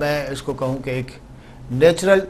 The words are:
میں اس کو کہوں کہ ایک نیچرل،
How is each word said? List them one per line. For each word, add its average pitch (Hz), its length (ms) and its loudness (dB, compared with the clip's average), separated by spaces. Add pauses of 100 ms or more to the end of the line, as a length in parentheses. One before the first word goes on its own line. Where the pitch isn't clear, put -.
میں 147 260 -2
اس 135 160 -10
کو 139 120 -6
کہوں 131 240 -4
کہ 131 120 -8
ایک 127 160 -4 (640)
نیچرل، 170 600 4